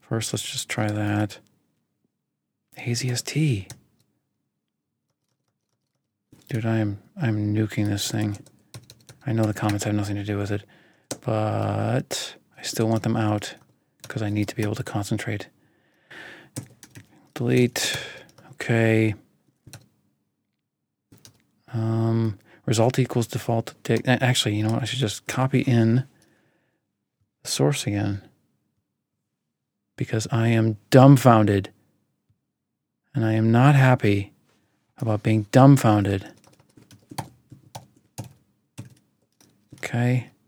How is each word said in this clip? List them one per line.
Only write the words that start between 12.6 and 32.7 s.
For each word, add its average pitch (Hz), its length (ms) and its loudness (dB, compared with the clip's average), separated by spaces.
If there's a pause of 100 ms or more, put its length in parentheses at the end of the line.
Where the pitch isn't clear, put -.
still - 260 -2
want 113 160 0
them 113 120 -2
out 107 380 -2 (520)
'cause - 160 -8
I 104 60 -4
need 104 200 -2
to - 60 -14
be 113 80 -6
able 107 120 -2
to 127 100 -8
concentrate. 107 640 -6 (1800)
Delete. 123 680 0 (540)
Okay. 110 640 2 (2500)
Um, 113 680 -2 (280)
result 113 320 0
equals 120 280 0
default - 560 -4
dict. 113 240 -2
A-, 123 160 0
actually, 120 340 0
you 107 60 -2
know 107 100 0
what? 120 100 -2
I - 20 -4
should 120 140 -8
just 113 280 -6
copy 131 340 -2
in 117 440 2 (1400)
the - 60 -14
source 139 380 0
again 101 340 -2 (1800)
because 113 340 -6
I 113 180 0
am 113 280 0 (140)
dumbfounded 117 800 6 (1400)